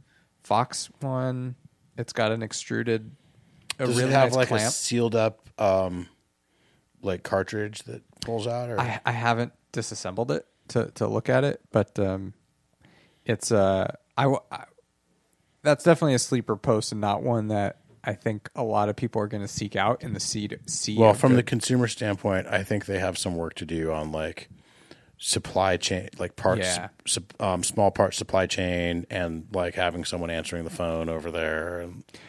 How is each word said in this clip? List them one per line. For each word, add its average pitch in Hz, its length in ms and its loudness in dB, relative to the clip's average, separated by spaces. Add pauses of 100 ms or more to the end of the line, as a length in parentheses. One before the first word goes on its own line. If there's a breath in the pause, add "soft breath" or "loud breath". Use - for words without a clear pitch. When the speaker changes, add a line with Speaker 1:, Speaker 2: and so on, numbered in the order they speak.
(420 soft breath)
Speaker 1:
Fox - 480 0 (100)
one. 127 540 -4 (420)
It's 120 180 -8
got 110 180 2
an 113 100 -4
extruded, 113 680 -4 (680)
a 131 80 -2
Speaker 2:
Does 120 120 0
Speaker 1:
really 127 100 2
Speaker 2:
it 135 40 2
have, 131 180 6
Speaker 1:
nice 127 60 2
Speaker 2:
like, 127 120 4
Speaker 1:
clamp. 110 200 2
Speaker 2:
a - 40 2
sealed 117 420 0
up, 110 340 0 (120)
um, 92 480 2 (920)
like, 92 200 -2
cartridge 104 600 -2
that 117 180 -14 (200)
pulls 117 260 -4
out? 120 220 -4
Or? 110 100 -2
Speaker 1:
I, 113 260 -4
I 123 60 2
haven't 117 400 0 (180)
disassembled 110 600 -6
it 160 120 -4 (240)
to, - 280 0
to 107 100 -2
look 107 220 -2
at 131 160 4
it, - 160 -2 (100)
but, - 300 0
um, 98 340 -4 (880 soft breath)
it's, - 280 -2
uh, 98 400 4 (240)
I 120 80 2
w-, 135 160 2 (100)
I, - 140 -14 (1000)
that's 147 220 4
definitely 156 300 6
a 123 40 4
sleeper 117 380 0
post 107 360 2
and 107 80 -6
not 101 220 0
one 117 260 0
that 101 280 0 (260)
I 104 120 -4
think 107 420 -6
a 139 80 -4
lot 107 240 2
of 107 80 -2
people 113 260 -2
are 104 60 -2
gonna 104 200 -6
seek - 280 -8
out 104 260 2
in 117 120 -8
the 98 60 -6
seed, - 460 -6
sea - 320 -6
Speaker 2:
Well, 110 120 12
Speaker 1:
of 104 80 6
Speaker 2:
from 131 160 6
the 123 80 6
Speaker 1:
good - 40 -14
Speaker 2:
consumer 123 420 2
standpoint, 101 600 -2
I 98 160 0
think 101 220 -2
they 98 120 -2
have 92 200 -2
some 90 180 -4
work 82 200 -6
to 82 100 -8
do 80 260 -2
on, 78 180 -4
like, 78 380 -6 (720 loud breath)
supply 95 580 0
chain, 92 320 -4 (100)
like, 90 180 -8
parts, 92 240 2
Speaker 1:
Yeah. 90 280 -2 (180)
Speaker 2:
sup-, - 360 -6
um, 92 220 0
small 101 260 4
part 98 240 2
supply - 320 0
chain, 87 640 -2
and, 82 420 -6
like, 87 220 -2
having 87 320 -2
someone 87 240 -6
answering 82 340 -6
the 80 60 -8
phone 82 400 -4
over 80 200 -6
there. 82 500 -4
And 87 240 -14 (240 loud breath)